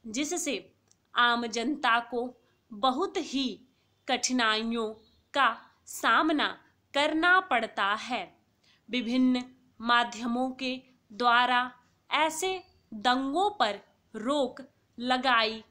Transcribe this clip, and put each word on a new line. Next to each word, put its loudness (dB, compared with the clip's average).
जिससे -6
आम 2
जनता 0
को -8
बहुत 0
ही -6
कठिनाइयों 0
का 2
सामना 0
करना 4
पड़ता 0
है। -8
विभिन्न 2
माध्यमों 0
के -6
द्वारा 2
ऐसे -2
दंगों 0
पर -2
रोक -2
लगाई 0